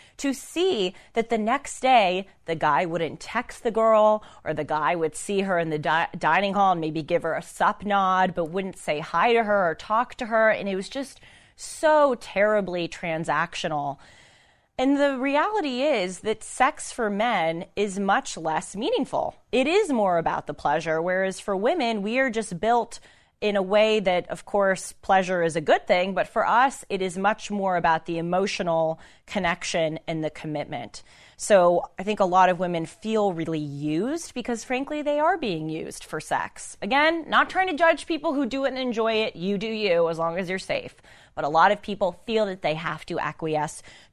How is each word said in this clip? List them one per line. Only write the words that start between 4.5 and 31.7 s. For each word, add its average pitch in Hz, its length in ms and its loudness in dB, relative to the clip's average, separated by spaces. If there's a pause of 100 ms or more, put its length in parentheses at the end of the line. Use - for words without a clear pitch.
the 151 120 -4
guy 156 300 0
would 160 200 -2
see 196 280 -2
her 190 160 0
in 165 120 0
the 151 80 -2
di-, 160 300 0 (100)
dining 180 360 2
hall 196 180 4
and 170 80 0
maybe 156 220 -4
give 160 200 0
her 160 120 -4
a 156 80 -6
sup 190 420 -2
nod, 185 500 2
but 170 120 -2
wouldn't 185 300 -6
say 151 220 -4
hi 170 340 2
to 233 120 4
her 202 260 2
or 160 60 -4
talk 240 400 -4
to 247 100 -6
her. 220 240 4
And 185 180 -2
it 196 60 -2
was 190 140 -6
just - 320 -10 (340)
so 294 680 2
terribly 190 680 0
transactional. 160 1120 -4 (760)
And 277 220 2
the 277 200 2
reality 285 640 0
is 202 380 0
that 214 220 -4
sex - 480 -2
for 220 200 -4
men 190 560 -2 (100)
is 202 240 -2
much 202 360 0
less 160 380 -4
meaningful. 302 600 -2 (160)
It 254 160 2
is 359 240 2
more 196 260 2
about 156 300 -2
the 147 60 -8
pleasure, 156 460 0
whereas 185 380 0
for 202 180 -4
women, 233 460 0
we 220 160 -2
are 262 120 2
just 202 280 -4
built 226 400 0 (420)
in 208 140 0
a 196 80 2
way 214 380 4
that, 180 300 0
of - 140 -10
course, 196 500 0
pleasure 185 500 2
is 165 100 0
a 165 60 0
good 285 260 2
thing, 185 260 2
but 180 140 0
for - 180 -2
us, 240 440 2
it 196 120 -4
is 185 160 -4
much 208 360 -2
more 190 240 0
about 165 280 2
the 170 140 -6
emotional 170 800 -2 (280)
connection 170 840 -2
and 160 160 -4
the 156 60 -4
commitment. 147 720 -10 (320)
So 175 480 6 (120)